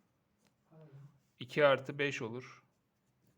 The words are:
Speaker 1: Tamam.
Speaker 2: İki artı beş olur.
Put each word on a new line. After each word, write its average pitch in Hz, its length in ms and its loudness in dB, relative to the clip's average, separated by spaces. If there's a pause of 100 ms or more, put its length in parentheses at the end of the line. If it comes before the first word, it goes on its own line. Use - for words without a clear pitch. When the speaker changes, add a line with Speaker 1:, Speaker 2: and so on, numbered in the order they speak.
(680)
Speaker 1:
Tamam. 156 200 -20 (500)
Speaker 2:
İki 147 260 2
artı 135 340 2
beş 143 220 -2
olur. 120 420 -12 (760)